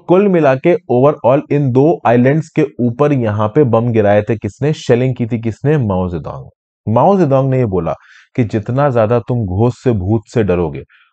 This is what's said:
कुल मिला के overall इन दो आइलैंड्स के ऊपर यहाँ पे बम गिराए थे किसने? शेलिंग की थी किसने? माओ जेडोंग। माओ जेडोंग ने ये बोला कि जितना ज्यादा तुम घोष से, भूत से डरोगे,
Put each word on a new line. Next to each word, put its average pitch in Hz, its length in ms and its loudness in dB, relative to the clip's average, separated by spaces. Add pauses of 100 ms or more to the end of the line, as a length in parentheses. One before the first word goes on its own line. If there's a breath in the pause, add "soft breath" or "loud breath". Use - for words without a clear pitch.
कुल 185 200 2
मिला 156 280 2
के 170 180 0 (180)
overall 131 480 2 (120)
इन 143 200 0
दो 147 340 2
आइलैंड्स 127 440 2
के 160 120 -2 (180)
ऊपर 123 340 0
यहाँ 107 340 -2
पे 151 180 2
बम 113 260 0
गिराए 104 300 2
थे 117 140 -4
किसने? 123 380 -6
शेलिंग 127 420 0
की 120 100 -4
थी 113 140 -6
किसने? 123 380 -2
माओ 92 320 -2
जेडोंग। 71 380 -10 (380)
माओ 127 320 2
जेडोंग 135 320 0
ने 131 80 0
ये 123 80 0
बोला 82 280 -4 (420 soft breath)
कि 127 100 0
जितना 120 440 -2
ज्यादा 120 300 2
तुम 120 260 -4
घोष 104 280 0
से, - 180 -2
भूत 107 360 -2
से 120 160 -2
डरोगे, 87 380 -2 (300 soft breath)